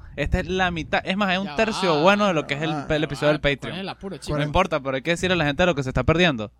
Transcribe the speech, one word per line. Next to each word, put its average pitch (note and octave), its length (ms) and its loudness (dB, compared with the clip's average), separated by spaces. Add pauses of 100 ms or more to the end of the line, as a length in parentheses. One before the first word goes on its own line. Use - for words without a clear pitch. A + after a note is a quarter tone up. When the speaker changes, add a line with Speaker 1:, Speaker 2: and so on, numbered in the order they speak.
(180)
Speaker 1:
esta D3+ 220 2
es E3 80 -4
la F#3 240 0
mitad. E3 340 -2
Es F#3 100 -2
más, G3 160 0
es F#3 80 0
un G3 60 -6
Speaker 2:
Ya - 100 -8
Speaker 1:
tercio G3 400 2
Speaker 2:
va. D3 60 2
Speaker 1:
bueno G3+ 260 6
de F#3 60 2
lo D3 140 0
que C#3+ 80 -2
es C#3+ 80 -6
el, D#3+ 80 -2
Speaker 3:
Ah, C#3+ 180 -4
Speaker 1:
el D3+ 120 0
Speaker 3:
ya D#3+ 40 -2
Speaker 1:
episodio D3 220 -2
Speaker 2:
va, D3+ 60 4
Speaker 1:
del D3+ 80 -4
Speaker 2:
¿cuál C#3 160 0
Speaker 1:
Patreon. C#3+ 180 -10
Speaker 2:
es F#3 60 -8
el F#3+ 80 -8
apuro, F#3 280 -12
chico? - 140 -14
Speaker 1:
No - 20 -2
Speaker 3:
Cuarenta. D3 160 -2
Speaker 1:
importa, E3+ 320 0
pero C3 140 -4
hay C3+ 80 -2
que D#3+ 80 -2
decirle F3+ 240 0
a - 20 0
la D#3 80 2
gente D3 200 2
lo F3 100 2
que C#3 80 -4
se B2+ 60 -4
está B2+ 140 -2
perdiendo. D#3 560 2